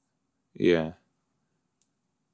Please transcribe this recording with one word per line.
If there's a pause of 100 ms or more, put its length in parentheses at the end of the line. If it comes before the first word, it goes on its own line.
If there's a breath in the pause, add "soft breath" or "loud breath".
(540)
Yeah. (1400)